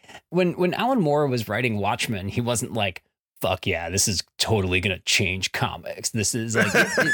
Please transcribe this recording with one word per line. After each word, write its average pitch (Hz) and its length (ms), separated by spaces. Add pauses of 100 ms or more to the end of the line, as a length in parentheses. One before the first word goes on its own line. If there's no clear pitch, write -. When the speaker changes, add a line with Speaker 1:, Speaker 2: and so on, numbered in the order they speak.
(280)
Speaker 1:
when, 175 260
when 180 200
Alan 247 260
Moore 147 280
was 123 200
writing 110 300
Watchmen, 101 500
he 120 140
wasn't 117 320
like, 101 280 (380)
"Fuck 92 260
yeah, 85 220
this 98 200
is 90 140 (160)
totally 92 420
gonna 95 260
change 95 460
comics. - 580
This 107 240
is, 113 220
like," - 180
Speaker 2:
<laughs> - 0
Speaker 1:
y-, 226 120 (280)